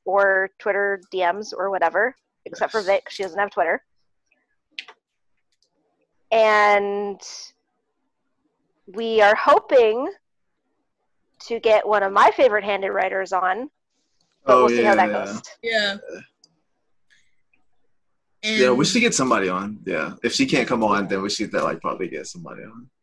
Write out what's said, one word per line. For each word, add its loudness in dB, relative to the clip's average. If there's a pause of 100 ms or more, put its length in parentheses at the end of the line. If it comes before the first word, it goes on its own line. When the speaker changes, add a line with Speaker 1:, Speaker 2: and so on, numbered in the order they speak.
Speaker 1:
or 2
Twitter -2 (100)
D 0
Ms -6
or -6
whatever, -2 (300)
except -6
for -4
Speaker 2:
Yes. -8
Speaker 1:
Vic, 0
she -10
doesn't -10
have -2
Twitter. -2 (2500)
And 2 (1800)
we 0
are 6
hoping 2 (1400)
to -6
get 4
one 2
of -2
my 6
favorite 2
handed -4
writers -4
on, -2 (760)
but 4
Speaker 2:
Oh, 6
Speaker 1:
we'll 4
see 0
how 4
Speaker 2:
yeah, -
Speaker 1:
that 2
Speaker 2:
yeah. -4
Speaker 1:
goes. -10 (200)
Speaker 3:
Yeah. -2 (2500)
Speaker 2:
Yeah, 2
we 2
Speaker 3:
And 2
Speaker 2:
should 0
get 2
somebody 0
on. -6
Yeah, -6 (100)
if -2
she 0
can't -2
come -2
on, 0
then -4
we -6
should, -8
like, -4
probably -6
get -12
somebody -18
on. -20 (140)